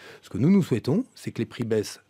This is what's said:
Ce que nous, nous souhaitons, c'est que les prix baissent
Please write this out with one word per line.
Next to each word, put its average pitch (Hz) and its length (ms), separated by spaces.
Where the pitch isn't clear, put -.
Ce - 80
que - 80
nous, 135 140
nous 196 100
souhaitons, 135 440
c'est - 160
que - 80
les 113 60
prix - 180
baissent 110 460